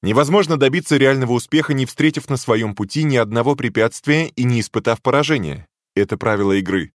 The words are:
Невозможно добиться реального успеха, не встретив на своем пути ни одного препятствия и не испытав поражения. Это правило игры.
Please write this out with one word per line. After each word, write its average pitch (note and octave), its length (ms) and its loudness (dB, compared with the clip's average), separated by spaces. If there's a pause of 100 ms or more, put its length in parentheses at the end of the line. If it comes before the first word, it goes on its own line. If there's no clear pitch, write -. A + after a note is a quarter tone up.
Невозможно D3+ 520 2
добиться C#3 420 2
реального C3+ 340 2
успеха, D3 420 0
не C3 140 -2
встретив D3+ 420 -2
на C#3 80 -2
своем A2 380 -2
пути G#2 260 -6
ни D3 140 0
одного A#2 400 2
препятствия B2 720 0
и - 160 -4
не B2 160 2
испытав A2 420 -2
поражения. C3 640 -2 (300)
Это G2+ 200 0
правило G2+ 360 0
игры. F#2+ 480 -2